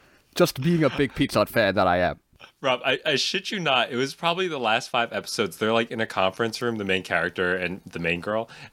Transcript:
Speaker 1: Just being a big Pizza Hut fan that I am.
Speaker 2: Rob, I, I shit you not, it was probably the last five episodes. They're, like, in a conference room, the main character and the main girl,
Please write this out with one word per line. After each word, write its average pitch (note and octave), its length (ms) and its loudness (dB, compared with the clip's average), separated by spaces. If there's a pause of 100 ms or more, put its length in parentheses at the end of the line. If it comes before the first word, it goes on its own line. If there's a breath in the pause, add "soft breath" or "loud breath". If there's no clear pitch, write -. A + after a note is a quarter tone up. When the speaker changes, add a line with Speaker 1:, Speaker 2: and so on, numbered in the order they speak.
(340 soft breath)
Speaker 1:
Just - 280 2
being E3 200 2
a D3 80 4
big C#3 240 -2
Pizza C3 260 0
Hut G#2 100 2
fan G2+ 240 2
that F#2+ 120 4
I F2+ 120 4
am. E2 200 2 (440 loud breath)
Speaker 2:
Rob, B2+ 240 2
I, B2+ 180 2
I D3+ 120 0
shit - 340 -2
you G#3 100 -4
not, C3 300 2
it B2 60 -4
was C3 180 -2
probably F3 340 -2
the D#3 100 -4
last A#2 300 0
five A#2 240 0
episodes. G2+ 460 -4
They're, A2 160 0
like, A#2 160 2
in A#2 100 -6
a A2 60 0
conference G#2+ 560 -2
room, A#2 160 -2
the G#2 60 -4
main F#2+ 180 0
character F2+ 520 -2
and F2+ 300 -6
the - 140 -12
main E2+ 240 -2
girl, A2 260 -4 (240 loud breath)